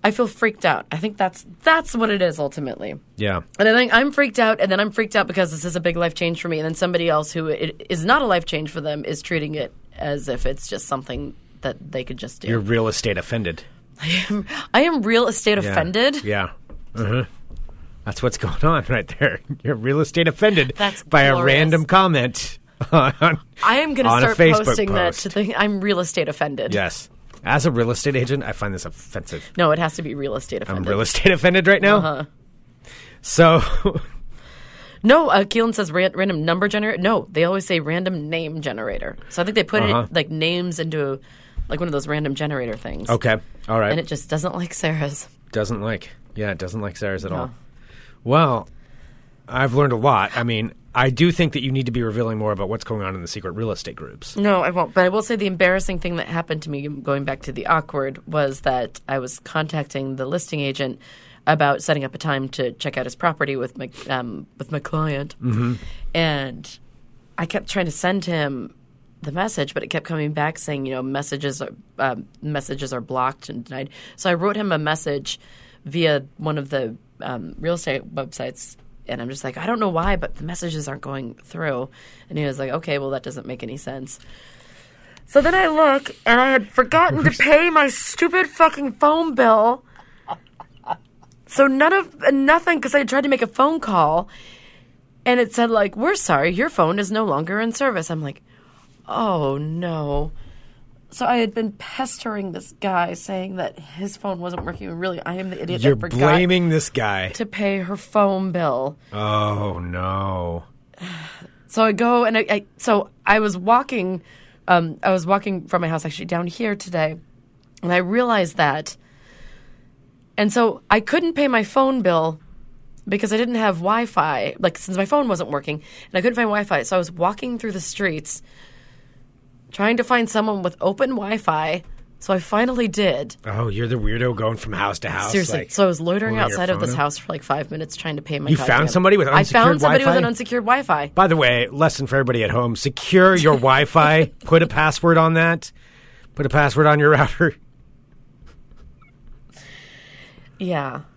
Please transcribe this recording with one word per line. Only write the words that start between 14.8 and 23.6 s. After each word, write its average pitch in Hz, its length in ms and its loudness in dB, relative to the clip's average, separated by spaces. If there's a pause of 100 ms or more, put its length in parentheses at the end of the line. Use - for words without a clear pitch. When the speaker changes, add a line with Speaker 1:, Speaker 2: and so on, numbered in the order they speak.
Speaker 1:
am 311 200 2
real 226 260 2
estate 202 340 0
Speaker 2:
Yeah. 202 80 -2
Speaker 1:
offended. 202 540 0
Speaker 2:
Yeah. 101 260 -2 (460)
Uh-huh. 113 280 0 (800)
That's - 200 -6
what's 123 140 0
going - 260 0
on 156 240 4
right 117 180 -2 (140)
there. 92 200 0 (120)
<laughs> 147 100 -12
You're 143 140 -2
real 135 240 0
estate 165 260 0
offended 160 500 4
Speaker 1:
That's 202 280 -2
Speaker 2:
by 143 240 6
Speaker 1:
glorious. 135 140 4
Speaker 2:
a - 20 0
random 156 400 4
comment 160 720 2 (160)
<laughs> - 180 -6
on, 160 460 4 (240)